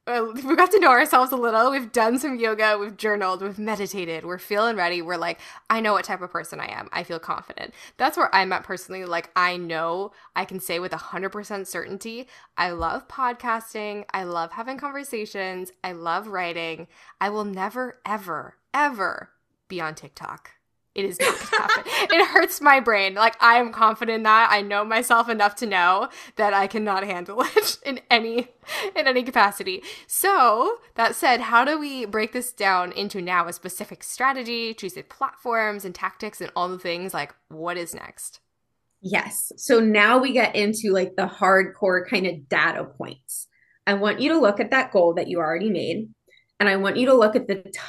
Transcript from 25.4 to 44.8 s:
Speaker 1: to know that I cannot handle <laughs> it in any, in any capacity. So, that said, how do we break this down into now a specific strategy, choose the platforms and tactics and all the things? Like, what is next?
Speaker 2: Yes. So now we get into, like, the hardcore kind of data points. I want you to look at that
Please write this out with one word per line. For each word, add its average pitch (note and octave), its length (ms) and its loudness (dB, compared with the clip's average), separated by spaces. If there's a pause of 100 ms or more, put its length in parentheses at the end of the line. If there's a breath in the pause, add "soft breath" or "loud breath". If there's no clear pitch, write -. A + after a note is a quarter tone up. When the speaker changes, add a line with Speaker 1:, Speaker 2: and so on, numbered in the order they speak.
Speaker 1:
to A#3+ 100 -4
know F#3+ 420 4 (260 loud breath)
that G#3 180 2
I G3 140 4
cannot G3+ 380 -2
handle G3 380 -6
<laughs> D#4+ 140 0
it - 300 0
in C4 140 -6 (100)
any, A3+ 380 0 (480 loud breath)
in D4+ 100 2
any B3+ 160 2
capacity. G3+ 600 0 (260 loud breath)
So, E4+ 720 2 (180 soft breath)
that A#3 180 0
said, B3 260 2
how A#3 240 4
do D4+ 140 0
we C4+ 260 -8
break G#3+ 280 -4
this B3 200 -6
down F#3 380 2
into G3 320 -6
now F3 240 0
a F3 60 -8
specific - 500 -14
strategy, A#3 720 -4
choose F#3 200 -10
the D#3 80 -16
platforms A3 840 -4
and F3+ 100 -10
tactics - 460 -8
and F3 160 -10
all F3+ 120 -2
the F#3 100 -8
things? F3+ 360 -6
Like, D3 180 -6 (160)
what E3 280 -8
is E3+ 180 -8
next? - 460 -16 (600)
Speaker 2:
Yes. - 560 -4
So A#3+ 220 4
now A3 400 6
we C4 140 0
get A#3 240 2
into, G#3 360 0
like, F#3 220 0
the F#3+ 140 -2
hardcore F#3+ 800 2
kind F#3+ 180 0
of D#3+ 220 -6
data D#3+ 340 0
points. - 640 -14 (400)
I G3+ 80 2
want G3+ 260 0
you D4 120 2
to E4 80 4
look G3+ 180 4
at A#3 140 -2
that C4 180 0